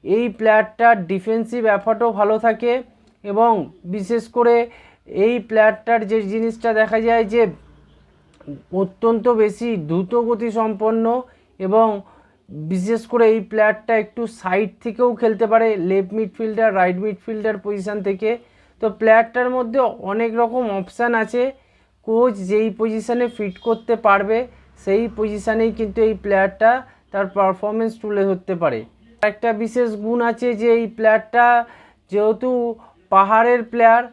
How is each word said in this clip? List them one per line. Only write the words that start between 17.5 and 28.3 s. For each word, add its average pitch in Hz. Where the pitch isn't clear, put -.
পজিশন 208
থেকে। 196
তো 226
প্লেয়ারটার 226
মধ্যে 247
অনেক 226
রকম 240
অপশান 233
আছে, 240
কোচ 226
যেই 214
পজিশনে 226
ফিট 202
করতে 226
পারবে, 202
সেই 202
পজিশনেই 214
কিন্তু 214
এই 220
প্লেয়ারটা 196
তার 196
পারফরমেন্স 208
তুলে 208
ধরতে 185